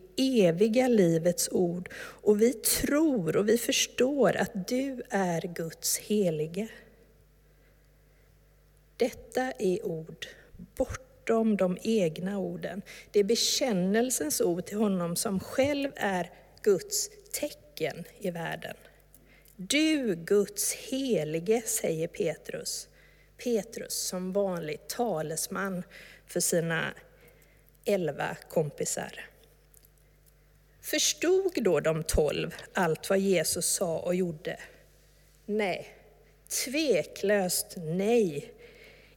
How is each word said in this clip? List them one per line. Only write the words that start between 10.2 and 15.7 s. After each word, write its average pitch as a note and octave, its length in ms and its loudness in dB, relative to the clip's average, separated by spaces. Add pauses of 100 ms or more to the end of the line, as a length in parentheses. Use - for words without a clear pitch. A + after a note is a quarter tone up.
bortom A3+ 840 0
de F3+ 240 0
egna F#3+ 580 0
orden. F3 420 -8 (300)
Det G#3+ 80 4
är G3+ 40 4
bekännelsens A3+ 1160 2
ord F3 240 0
till G3+ 120 -8
honom F#3 380 0
som F#3+ 240 -2
själv C#4 560 -2